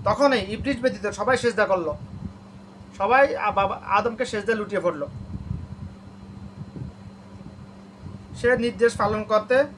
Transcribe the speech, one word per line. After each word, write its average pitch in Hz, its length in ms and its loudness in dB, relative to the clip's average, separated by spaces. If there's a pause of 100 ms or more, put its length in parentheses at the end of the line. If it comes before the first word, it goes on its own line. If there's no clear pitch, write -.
তখনই 214 480 2
ইবলিস 247 280 -2
ব্যতীত 208 300 0
সবাই 233 260 2
সেজদা 220 300 2
করলো, 180 300 0 (1000)
সবাই 247 380 4
আ-, 208 140 0
বাবা 196 360 0
আদমকে 220 380 2
সেজদা 220 300 0
লুটিয়ে 202 260 -2
পড়লো।" 156 260 -2 (3250)
সে 240 200 4
নির্দেশ 233 400 2
পালন 214 280 0
করতে 220 400 4 (140)